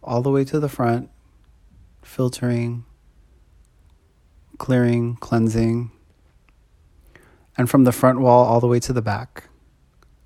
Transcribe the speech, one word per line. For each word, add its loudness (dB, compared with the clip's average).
all -4
the -2
way 2
to -4
the -4
front, -4
filtering, -4
clearing, 0
cleansing, -2
and -2
from 4
the 4
front 2
wall 6
all 2
the 0
way 2
to -8
the -2
back. -8